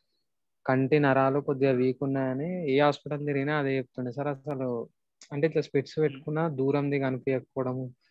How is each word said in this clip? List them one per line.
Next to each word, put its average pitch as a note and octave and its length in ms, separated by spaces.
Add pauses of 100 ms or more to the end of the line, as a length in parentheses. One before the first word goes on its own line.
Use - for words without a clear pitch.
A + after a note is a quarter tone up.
(640)
కంటి C3+ 340
నరాలు C3+ 400
కొద్దిగా C#3 320
వీక్ B2+ 300
ఉన్నాయని C#3 680
ఏ C3 80
హాస్పిటల్ D3 460
తిరిగినా C#3+ 340
అదే C3+ 180
చెప్తుండే B2 340
సార్. C#3 160
అసలు C3+ 600 (440)
అంటే C#3+ 140
ఇట్లా D#3 140
స్పెట్స్ - 360
పెట్టుకున్నా D3+ 500
దూరంది C#3+ 520
కనిపించకపోవడము, C3 920 (180)